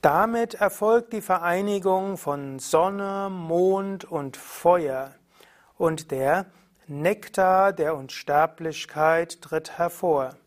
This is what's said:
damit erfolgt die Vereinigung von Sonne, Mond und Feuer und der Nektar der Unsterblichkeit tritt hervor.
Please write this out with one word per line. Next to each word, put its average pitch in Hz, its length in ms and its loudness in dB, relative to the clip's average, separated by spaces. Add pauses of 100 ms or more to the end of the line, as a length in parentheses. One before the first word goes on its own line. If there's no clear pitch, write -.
damit 226 540 2
erfolgt 214 580 2
die 214 80 -6
Vereinigung 190 960 0
von 139 440 -8
Sonne, 196 720 0
Mond 190 760 0
und 143 320 -6
Feuer 139 760 0 (640)
und 160 360 -2
der 143 340 0 (400)
Nektar 185 880 2
der 160 240 -2
Unsterblichkeit 160 1500 0
tritt - 340 -6
hervor. 151 600 0 (100)